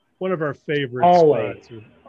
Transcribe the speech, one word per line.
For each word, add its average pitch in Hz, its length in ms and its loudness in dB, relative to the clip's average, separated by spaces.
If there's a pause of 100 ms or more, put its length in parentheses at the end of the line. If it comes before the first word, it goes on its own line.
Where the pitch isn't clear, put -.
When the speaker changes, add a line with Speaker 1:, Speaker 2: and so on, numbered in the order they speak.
(180)
Speaker 1:
One 185 120 -6
of 165 120 -6
our 143 100 -4
favorite 135 540 -4
Speaker 2:
Always. 139 580 2
Speaker 1:
sponsors. 110 200 -20 (240)